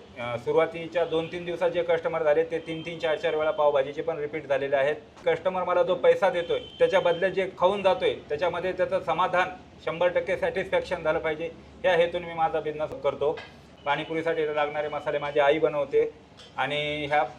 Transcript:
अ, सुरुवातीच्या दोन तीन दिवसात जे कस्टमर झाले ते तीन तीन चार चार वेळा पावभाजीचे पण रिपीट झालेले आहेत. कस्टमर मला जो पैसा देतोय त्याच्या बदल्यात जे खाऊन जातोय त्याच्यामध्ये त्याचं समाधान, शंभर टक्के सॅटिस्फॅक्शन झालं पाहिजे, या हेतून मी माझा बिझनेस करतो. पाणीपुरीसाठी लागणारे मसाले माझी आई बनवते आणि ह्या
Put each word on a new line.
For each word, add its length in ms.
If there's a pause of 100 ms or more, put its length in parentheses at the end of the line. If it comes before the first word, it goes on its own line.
(200)
अ, 180
सुरुवातीच्या 680
दोन 220
तीन 180
दिवसात 240
जे 140
कस्टमर 400
झाले 200
ते 160
तीन 220
तीन 180
चार 180
चार 180
वेळा 160
पावभाजीचे 500
पण 160
रिपीट 300
झालेले 280
आहेत. 200 (300)
कस्टमर 380
मला 200
जो 120
पैसा 340
देतोय 300
त्याच्या 400
बदल्यात 320
जे 260
खाऊन 260
जातोय 300
त्याच्यामध्ये 580
त्याचं 320
समाधान, 460 (360)
शंभर 220
टक्के 300
सॅटिस्फॅक्शन 640
झालं 160
पाहिजे, 300 (360)
या 100
हेतून 280
मी 100
माझा 260
बिझनेस 420
करतो. 380 (460)
पाणीपुरीसाठी 720
लागणारे 320
मसाले 300
माझी 220
आई 200
बनवते 540 (440)
आणि 480
ह्या 180 (160)